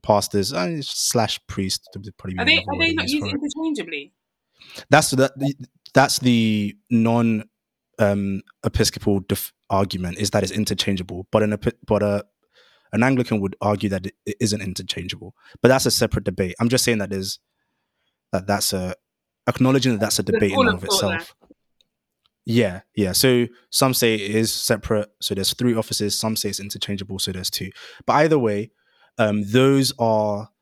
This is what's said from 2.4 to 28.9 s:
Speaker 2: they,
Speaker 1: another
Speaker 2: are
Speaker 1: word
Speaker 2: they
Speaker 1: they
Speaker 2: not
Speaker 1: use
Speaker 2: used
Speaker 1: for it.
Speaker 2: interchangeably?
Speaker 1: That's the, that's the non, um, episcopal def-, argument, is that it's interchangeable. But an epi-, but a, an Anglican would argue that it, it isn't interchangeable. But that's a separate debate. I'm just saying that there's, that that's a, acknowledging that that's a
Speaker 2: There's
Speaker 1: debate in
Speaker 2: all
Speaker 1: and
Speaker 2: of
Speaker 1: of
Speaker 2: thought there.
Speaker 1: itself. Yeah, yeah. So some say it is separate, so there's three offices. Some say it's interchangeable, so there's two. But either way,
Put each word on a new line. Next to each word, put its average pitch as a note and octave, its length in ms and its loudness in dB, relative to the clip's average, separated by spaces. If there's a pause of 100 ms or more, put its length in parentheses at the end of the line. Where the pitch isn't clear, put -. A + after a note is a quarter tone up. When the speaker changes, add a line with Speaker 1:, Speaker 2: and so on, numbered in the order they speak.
Speaker 2:
they, D#4 120 4
Speaker 1:
another - 140 -6
Speaker 2:
are C#4+ 60 -4
Speaker 1:
word - 40 -2
Speaker 2:
they E4 80 2
Speaker 1:
they D#4+ 60 -2
Speaker 2:
not D#4+ 80 -4
Speaker 1:
use B3+ 100 -4
Speaker 2:
used D4 100 -2
Speaker 1:
for - 60 -4
it. D4 120 -6
Speaker 2:
interchangeably? B3+ 720 -8 (760)
Speaker 1:
That's D3+ 220 6
the, C3+ 440 0 (380)
that's - 260 4
the A2 560 2 (140)
non, A#2 540 2 (560)
um, G2+ 420 2 (240)
episcopal G#2 560 0
def-, - 320 -6 (160)
argument, F2+ 480 -2
is G2+ 140 -2
that G#2 120 2
it's F2+ 80 -4
interchangeable. F#2 800 -4
But G#2+ 120 2
an G#2+ 100 0
epi-, - 320 -4
but G#2 180 2
a, G2+ 220 0 (680)
an A2 100 2
Anglican B2 380 2
would F#2+ 200 -4
argue G#2 280 0
that F#2+ 180 -4
it, - 60 -10 (120)
it G#2 140 -6
isn't G#2 220 -2
interchangeable. F#2 760 -10 (260)
But A#2+ 80 6
that's C3 160 4
a A2+ 60 2
separate G#2+ 320 0
debate. F#2 360 -4
I'm A2+ 100 2
just B2+ 160 0
saying A#2 140 2
that G2 100 -4
there's, G2 300 -6 (920)
that G2 160 -4
that's G2+ 260 -2
a, F#2 220 -4 (520)
acknowledging C3 460 2
that G2+ 60 -2
that's G#2 200 0
a G2+ 40 -4
Speaker 2:
There's A2+ 120 0
Speaker 1:
debate G#2 180 2
in - 40 0
Speaker 2:
all - 120 4
Speaker 1:
and F#2 80 -2
Speaker 2:
of F#2 60 -10
Speaker 1:
of F2+ 60 -8
Speaker 2:
thought - 120 0
there. - 160 -2
Speaker 1:
itself. - 180 -14 (1120)
Yeah, G#2+ 340 0 (140)
yeah. G2 180 0
So B2 340 4 (240)
some C3 240 2
say A#2 200 2
it G#2 200 -4
is A2 180 2
separate, G#2+ 560 -2 (100)
so - 140 -4
there's F#2+ 200 -2
three A#2+ 220 0
offices. G#2+ 400 -2
Some A2 200 -2
say G#2 140 -4
it's G2 100 -6
interchangeable, G2 580 -8
so F#2+ 140 -4
there's F#2 180 -6
two. F#2+ 220 -8 (340)
But A#2+ 80 2
either D#3 240 6
way, G#2+ 320 0 (480)